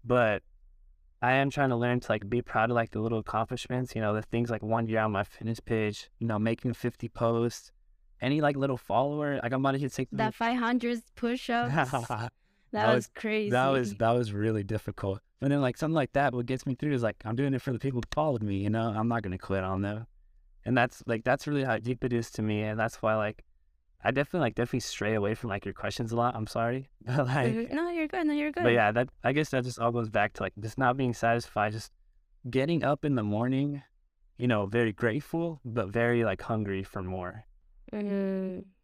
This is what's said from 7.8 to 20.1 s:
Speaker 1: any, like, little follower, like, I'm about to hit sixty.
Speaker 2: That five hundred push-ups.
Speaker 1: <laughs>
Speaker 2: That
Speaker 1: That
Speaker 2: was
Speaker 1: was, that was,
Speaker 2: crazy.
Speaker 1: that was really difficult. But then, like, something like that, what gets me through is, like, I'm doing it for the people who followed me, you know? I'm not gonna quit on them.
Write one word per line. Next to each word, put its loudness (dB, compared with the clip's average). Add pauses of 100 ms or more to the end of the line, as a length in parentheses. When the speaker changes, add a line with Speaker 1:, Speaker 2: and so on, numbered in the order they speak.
Speaker 1:
any, 2
like, 2
little 0
follower, 0
like, -2
I'm 0
about 2
to 0
hit -2
sixty. -6
Speaker 2:
That 2
five 0
hundred 0 (140)
push-ups. 0
Speaker 1:
<laughs> -4 (420)
Speaker 2:
That 2
Speaker 1:
That 6
Speaker 2:
was 6
Speaker 1:
was, -2
that 4
was, 2
Speaker 2:
crazy. -8
Speaker 1:
that 4
was 2
really 0
difficult. -4 (180)
But 2
then, 4
like, 0
something 0
like 2
that, 2
what -2
gets -4
me 0
through -2
is, 0
like, 0
I'm -4
doing 2
it -2
for -4
the -2
people -2
who -6
followed 0
me, 0
you 0
know? 0
I'm 0
not 0
gonna -4
quit -2
on -2
them. -4 (600)